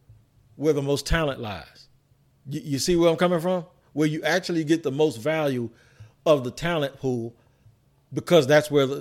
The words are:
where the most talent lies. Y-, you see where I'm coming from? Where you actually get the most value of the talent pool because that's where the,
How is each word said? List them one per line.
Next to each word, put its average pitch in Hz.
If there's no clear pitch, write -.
where 156
the 143
most 139
talent 147
lies. 98
Y-, 143
you 139
see 175
where 170
I'm 160
coming 180
from? 180
Where 151
you 156
actually 165
get 160
the 135
most 147
value 135
of 147
the 120
talent 156
pool 120
because 151
that's 147
where 139
the, 139